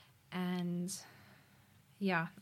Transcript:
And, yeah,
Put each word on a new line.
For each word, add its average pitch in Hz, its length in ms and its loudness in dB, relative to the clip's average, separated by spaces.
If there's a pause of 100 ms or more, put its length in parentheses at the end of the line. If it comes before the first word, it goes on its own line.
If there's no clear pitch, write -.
(320)
And, 180 600 0 (1080)
yeah, 175 260 4 (160)